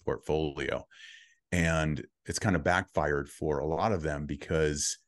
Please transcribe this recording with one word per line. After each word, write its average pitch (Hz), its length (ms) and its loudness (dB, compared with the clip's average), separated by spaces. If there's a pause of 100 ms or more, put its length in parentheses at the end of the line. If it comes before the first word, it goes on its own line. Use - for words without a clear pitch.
portfolio. 73 840 -2 (640)
And 80 540 2 (220)
it's - 120 -4
kind 101 160 2
of 76 80 0
backfired 76 680 2
for 76 300 -2
a 71 80 -2
lot 80 240 0
of 87 120 0
them 73 240 -2
because 76 800 0